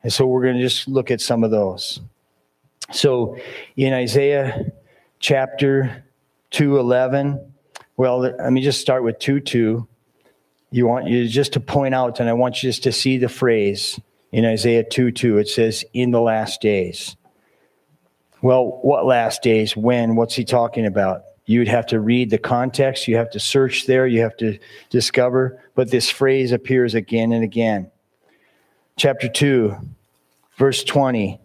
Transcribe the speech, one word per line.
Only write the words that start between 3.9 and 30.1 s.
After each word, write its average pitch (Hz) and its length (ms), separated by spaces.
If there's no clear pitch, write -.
Isaiah 131 800
chapter 135 840
two 143 280
eleven, 131 640
well, 127 220
let 127 340
me 131 80
just 135 200
start 131 220
with 117 160
two 139 220
two. 117 480
You 120 160
want 123 200
you 120 220
just 135 260
to 131 60
point 135 340
out, 123 260
and 120 80
I 117 60
want 123 280
you 131 60
just - 140
to 123 100
see - 240
the 123 120
phrase 107 680
in 113 120
Isaiah 117 380
two 123 300
two. 113 260
It 104 100
says, 110 360
"In 123 160
the 117 100
last 110 400
days." 95 560
Well, 127 400
what 135 240
last 117 360
days? 110 340
When? 117 400
What's 117 180
he 120 100
talking 117 400
about? 95 380
You'd 117 220
have 117 180
to 113 140
read 117 300
the 107 80
context. 131 680
You 113 100
have 113 140
to 104 100
search - 460
there. 131 200
You 117 160
have 110 160
to 107 200
discover. 127 720
But 127 160
this 120 200
phrase 135 420
appears 123 420
again 113 380
and 113 120
again. 107 460
Chapter 135 320
two, 120 480